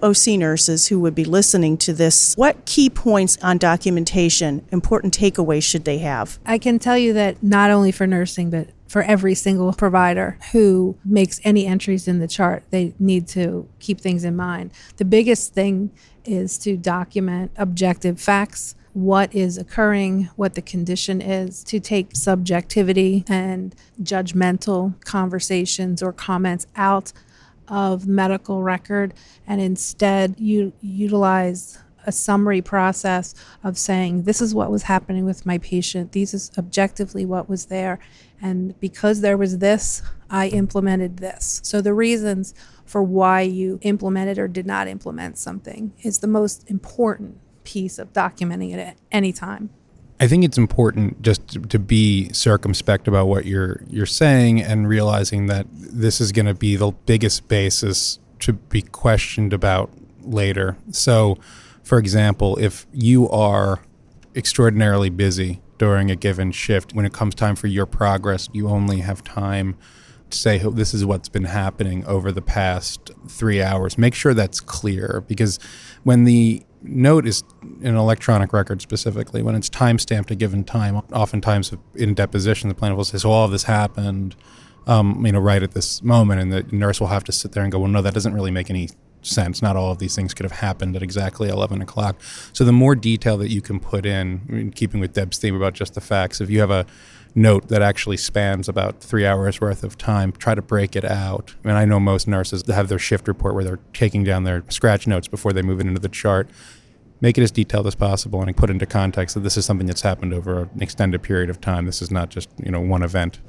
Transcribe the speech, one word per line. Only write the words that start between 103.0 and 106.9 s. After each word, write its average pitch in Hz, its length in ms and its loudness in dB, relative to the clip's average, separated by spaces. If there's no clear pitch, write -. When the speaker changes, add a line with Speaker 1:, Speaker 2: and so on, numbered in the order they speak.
Speaker 3:
report 101 280 -2
where 95 80 -2
they're 92 160 -4
taking 104 320 0
down 95 200 0
their 90 260 -2
scratch - 380 2
notes 92 200 0
before 101 240 -4
they 95 120 0
move 92 160 -2
it 95 80 -2
into 92 120 -2
the 95 100 -6
chart. 98 380 0